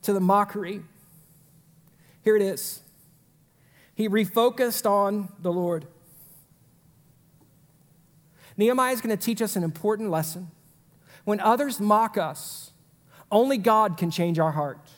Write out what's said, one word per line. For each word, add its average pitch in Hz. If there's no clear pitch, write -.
to 202
the 202
mockery? 202
Here 214
it 208
is. 190
He 220
refocused 233
on 202
the 175
Lord. 175
Nehemiah 254
is 226
gonna 220
teach 220
us 214
an 190
important 208
lesson. 160
When 208
others 240
mock 214
us, -
only 254
God 214
can 175
change 170
our 160
heart. 147